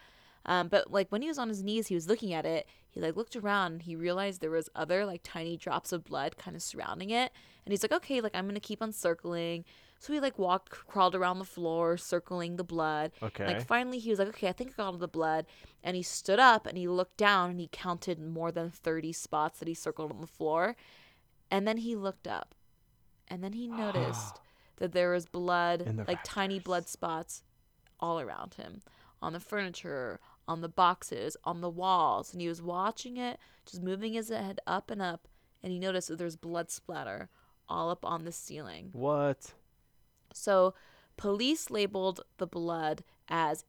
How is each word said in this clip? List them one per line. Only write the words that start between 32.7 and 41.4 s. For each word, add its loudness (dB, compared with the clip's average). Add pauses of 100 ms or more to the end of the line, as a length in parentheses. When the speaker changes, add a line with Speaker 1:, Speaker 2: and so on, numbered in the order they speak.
Speaker 1:
it, -4 (260)
just -12
moving -2
his -2
head -4
up -2
and -6
up, -4 (360)
and -6
he -4
noticed 0
that -6
there's -4
blood -4
splatter -8 (400)
all -2
up -4
on -2
the -8
ceiling. -12
Speaker 2:
What? 2 (840)
Speaker 1:
So 6 (440)
police 0